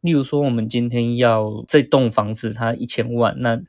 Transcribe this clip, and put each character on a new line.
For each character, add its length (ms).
例 100
如 120
说 180
我 80
们 180
今 220
天 280
要 500
这 160
栋 280
房 220
子 180
它 220
一 120
千 280
万， 240
那 320